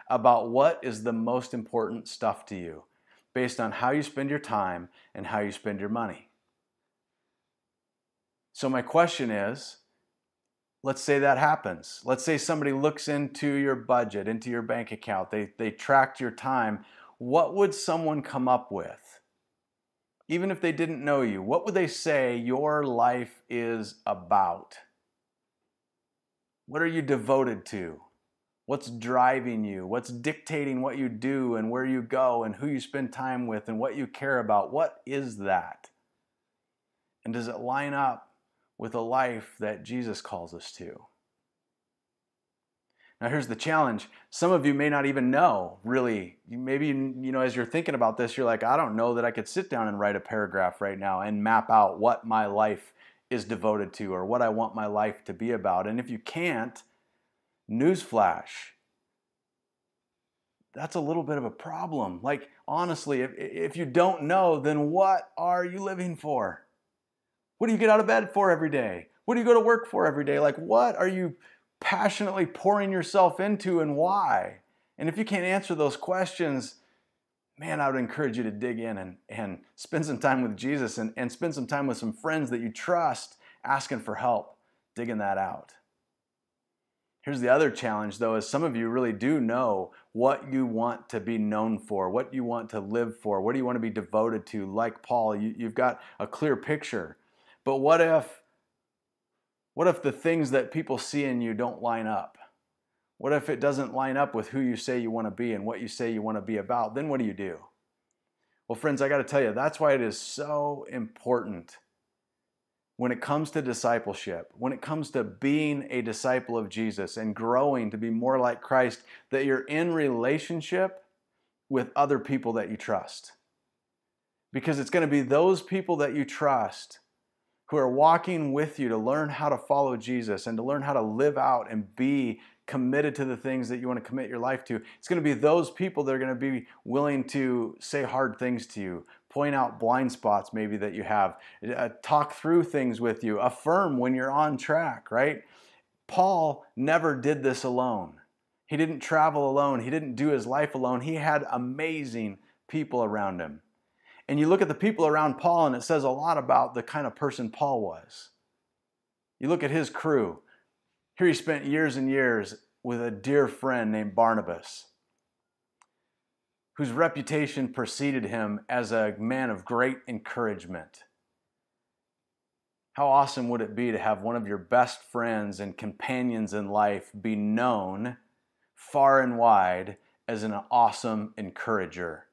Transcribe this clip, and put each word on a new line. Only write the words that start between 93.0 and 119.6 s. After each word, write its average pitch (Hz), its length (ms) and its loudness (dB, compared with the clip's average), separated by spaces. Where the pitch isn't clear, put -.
for, 101 220 -2
what 110 120 0
do 135 60 -2
you 131 60 0
want 123 100 -2
to 120 60 -2
be 113 100 -2
devoted 107 560 0
to. 104 260 -6
Like 113 300 -2
Paul, 113 320 0
you, 107 240 -2
you've 110 160 -6
got 123 260 2
a 104 80 -6
clear 151 260 0
picture. 123 640 -4
But 135 140 2
what 156 220 6
if, 160 420 2
what 170 140 2
if 175 140 2
the 139 100 0
things 160 400 0
that 131 180 2
people 147 280 -4
see 143 260 -4
in 127 160 -2
you 117 120 -2
don't 117 300 -4
line 113 240 -2
up? 101 320 -6
What 135 140 0
if 143 160 2
it 131 100 -2
doesn't 135 340 0
line 131 240 -2
up 139 160 2
with 110 180 -4
who 135 100 -4
you 123 160 0
say 123 240 -4
you 113 100 -4
want 113 160 -2
to 101 60 -6
be 120 200 -2
and 101 140 -6
what 113 140 -6
you 113 80 -8
say 117 240 -4
you 110 100 -4
want 110 160 -4
to 98 40 -6
be 107 160 -4
about? 110 360 -2
Then 147 140 -4
what 135 100 0
do 120 80 0
you 98 80 -2
do? 92 240 -8
Well, 117 80 -6
friends, 139 260 0
I 139 60 4
gotta 139 160 2
tell 139 180 2
you, 110 100 2
that's 139 280 -2
why 147 140 6
it 127 60 2
is 110 160 -2
so 147 720 -6
important 113 920 -6
when 123 160 -2
it 120 80 -6
comes 147 300 -2
to 156 120 -2
discipleship, 113 920 -4
when 127 160 -4
it - 80 -10
comes 156 300 -6
to 127 120 -2
being 143 680 -2
a 127 100 -2
disciple 117 560 -2
of 107 120 -4
Jesus 107 480 -4
and 110 200 -4
growing 123 540 0
to 110 80 -6
be 113 120 -4
more 123 280 2
like 123 240 0
Christ, 127 400 2
that 135 140 2
you're 135 160 2